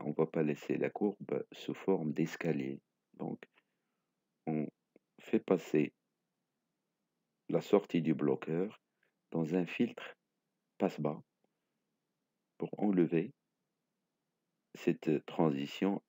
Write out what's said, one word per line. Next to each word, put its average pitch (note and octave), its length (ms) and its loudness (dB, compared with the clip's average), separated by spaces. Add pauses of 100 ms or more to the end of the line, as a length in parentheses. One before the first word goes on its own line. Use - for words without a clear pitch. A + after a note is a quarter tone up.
on D2 80 -4
va D#2+ 160 2
pas E2 160 -2
laisser D2 340 0
la C#2 140 0
courbe - 600 -2
sous - 220 -8
forme E2 380 0
d'escalier. C#2 680 -2 (340)
Donc, - 240 -8 (1080)
on D#2 200 0 (540)
fait - 180 0
passer - 540 2 (1600)
la E2 120 2
sortie F2+ 420 4
du D#2 100 2
bloqueur D#2 680 0 (500)
dans E2 240 0
un F2+ 120 2
filtre - 500 -4 (600)
passe-bas E2 440 -2 (1400)
pour E2+ 200 -6
enlever F2+ 540 2 (1400)
cette D#2+ 500 0
transition D#2+ 840 0